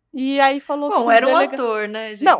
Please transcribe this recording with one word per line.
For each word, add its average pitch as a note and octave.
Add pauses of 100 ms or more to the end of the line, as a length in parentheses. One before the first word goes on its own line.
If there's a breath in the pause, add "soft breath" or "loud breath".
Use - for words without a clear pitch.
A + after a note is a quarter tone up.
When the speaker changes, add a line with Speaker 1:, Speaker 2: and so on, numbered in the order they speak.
(120)
Speaker 1:
E C4+
aí C#4
falou C#4+
Speaker 2:
Bom, C#4
Speaker 1:
que A#3
o -
Speaker 2:
era A#3
um C4
Speaker 1:
delega-, C#4
Speaker 2:
ator, A3
né, A3
Speaker 1:
não, D#4